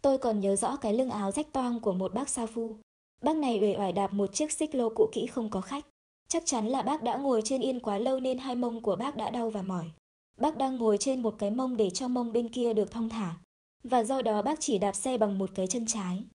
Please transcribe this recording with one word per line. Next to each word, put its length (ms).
Tôi 160
còn 220
nhớ 160
rõ 200
cái 180
lưng 160
áo 200
rách 220
toang 280
của 120
một 220
bác 140
sa 180
phu. 300
Bác 140
này 240
uể 180
oải 140
đạp 200
một 220
chiếc 180
xích 220
lô 200
cũ 180
kỹ 140
không 240
có 100
khách. 260
Chắc 180
chắn 200
là 160
bác 200
đã 140
ngồi 280
trên 160
yên 200
quá 180
lâu 220
nên 180
hai 160
mông 280
của 140
bác 200
đã 140
đau 200
và 120
mỏi. 220
Bác 160
đang 200
ngồi 220
trên 240
một 160
cái 120
mông 260
để 140
cho 180
mông 240
bên 160
kia 260
được 160
thong 180
thả. 320
Và 220
do 180
đó 200
bác 180
chỉ 180
đạp 140
xe 260
bằng 200
một 160
cái 120
chân 200
trái. 380